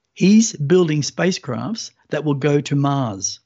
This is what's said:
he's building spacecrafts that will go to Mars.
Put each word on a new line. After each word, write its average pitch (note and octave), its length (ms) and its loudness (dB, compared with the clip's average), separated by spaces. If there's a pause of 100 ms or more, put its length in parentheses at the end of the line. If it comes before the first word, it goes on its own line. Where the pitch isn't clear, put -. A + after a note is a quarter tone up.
(140)
he's G#3+ 400 4
building D#3 480 2
spacecrafts E3+ 880 -6 (180)
that D3 140 -4
will D3 100 0
go C#3+ 260 0
to D3 140 -4
Mars. C#3 720 -4